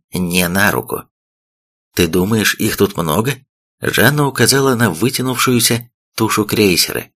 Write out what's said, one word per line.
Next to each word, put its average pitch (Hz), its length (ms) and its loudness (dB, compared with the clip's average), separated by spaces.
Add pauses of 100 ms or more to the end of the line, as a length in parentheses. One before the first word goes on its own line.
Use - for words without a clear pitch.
(120)
не 90 360 0
на 98 240 0
руку». - 320 -6 (880)
«Ты 87 140 2
думаешь, 95 480 0
их 104 200 -2
тут 196 200 0
много?» 95 420 -2 (420)
Жанна 143 460 0
указала 131 480 2
на 113 160 2
вытянувшуюся 120 1000 -2 (260)
тушу 107 280 0
крейсера. 95 720 0